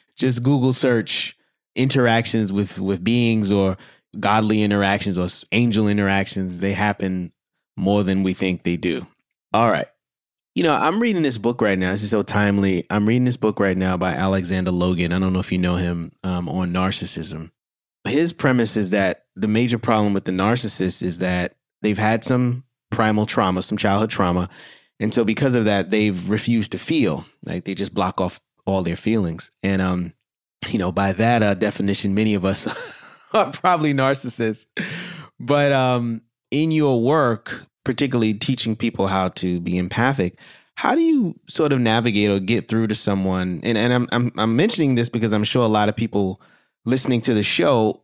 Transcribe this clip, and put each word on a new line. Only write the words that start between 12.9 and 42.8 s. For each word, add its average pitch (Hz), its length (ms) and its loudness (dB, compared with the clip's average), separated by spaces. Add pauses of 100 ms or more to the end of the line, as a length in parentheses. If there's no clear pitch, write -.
reading 123 200 2
this 123 100 0
book - 240 0
right 95 160 2
now 92 220 0
by - 140 0
Alexander 92 580 0
Logan. 90 420 0
I 90 60 0
don't 92 160 0
know 92 40 0
if - 140 -4
you 90 60 0
know 90 180 0
him, 87 360 -4 (120)
um, 90 240 -4
on 90 240 -4
narcissism. 85 800 -6 (560)
His 156 260 0
premise 123 440 0
is 101 140 -2
that 95 340 0 (100)
the 101 140 -2
major 117 300 2
problem 107 360 2
with 98 100 -2
the 95 80 -4
narcissist 95 680 -2
is 87 160 -4
that 90 380 -2 (260)
they've 214 160 0
had 107 260 0
some 123 400 0 (260)
primal 107 360 2
trauma, 92 340 0
some 104 160 -4
childhood 104 340 0
trauma. 90 380 0 (500)
And 107 140 -2
so 120 120 2
because 123 300 0
of 113 120 2
that, 98 240 0
they've 101 400 0
refused 107 420 -2
to - 60 -4
feel. 101 480 -2 (180)
Like, - 200 -6
they 98 100 -6
just 95 180 -6
block - 260 -2
off 90 220 -2 (240)
all 95 180 0
their 85 140 -4
feelings. 92 540 -2 (120)
And, 95 200 0
um, 90 320 -4 (540)
you 117 100 -2
know, 92 120 -2
by 98 220 0
that, 113 300 2
uh, 104 120 2
definition, 101 600 -2
many 107 180 2
of 95 140 0
us 95 200 -2
<laughs> - 680 -12
are 196 180 2
probably 156 400 2
narcissists. 131 760 -2 (680)
But, 143 340 2
um, 123 500 0 (280)
in 156 200 0
your 147 320 2
work, 127 640 0 (180)
particularly 123 500 0
teaching 117 420 -2
people 110 320 -2
how 95 200 0
to 87 320 -4
be 87 180 -4
empathic, 98 600 0 (380)
how - 180 0
do 330 80 2
you 285 320 2 (140)
sort 151 240 0
of 135 80 2
navigate 113 500 2
or 98 100 2
get 104 280 -2
through 113 180 0